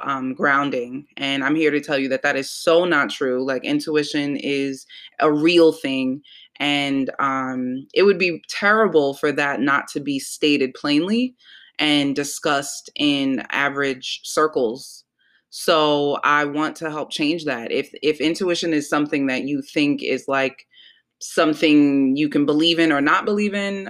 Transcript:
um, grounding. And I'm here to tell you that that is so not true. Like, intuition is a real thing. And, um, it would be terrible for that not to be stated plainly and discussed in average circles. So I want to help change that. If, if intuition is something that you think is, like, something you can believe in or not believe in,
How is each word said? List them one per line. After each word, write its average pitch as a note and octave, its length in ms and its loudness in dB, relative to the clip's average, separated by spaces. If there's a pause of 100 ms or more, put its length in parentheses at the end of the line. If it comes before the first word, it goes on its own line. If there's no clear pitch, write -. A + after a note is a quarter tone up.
um, C3 300 -4
grounding. C#3 720 0 (100)
And C#3 260 -4
I'm C#3 140 0
here D#3 160 4
to D3 80 2
tell C#3+ 180 -2
you C3+ 120 -2
that C3 140 -2
that C#3+ 120 2
is - 160 -6
so E3+ 320 2
not D3 260 2
true. C3 360 -2
Like, C3 180 -2
intuition D3 720 -2
is C#3 500 -4 (360)
a D#3 100 4
real D#3+ 400 6
thing. C3+ 500 -2 (360)
And, C#3 600 -2
um, C3 760 -4
it E3+ 100 2
would G3 160 4
be F3 300 -4
terrible F#3+ 640 2
for D3 180 -2
that C#3 300 -2
not C#3 320 0
to D3 80 -6
be C#3 180 -4
stated C#3+ 540 0
plainly G3 600 0 (460)
and D3 340 2
discussed C#3+ 840 -4
in C#3 540 0
average C#3 760 -4
circles. C#3 800 -2 (440)
So D3 760 0
I D3 180 4
want D3 340 -4
to D#3+ 140 -8
help D3+ 180 -8
change D#3 360 -2
that. A#2 260 -6
If, C3+ 180 -2 (140)
if D3+ 160 0
intuition E3+ 540 0
is D3 160 -2
something D3 380 0
that B2+ 180 -2
you C#3 160 -4
think C#3+ 420 -2
is, - 240 -4
like, C3+ 400 -2 (580)
something D3 920 4
you D3+ 100 0
can D3 180 0
believe D#3+ 340 2
in D#3+ 120 4
or C#3+ 80 2
not D#3 240 2
believe G#3 300 0
in, G3 360 -4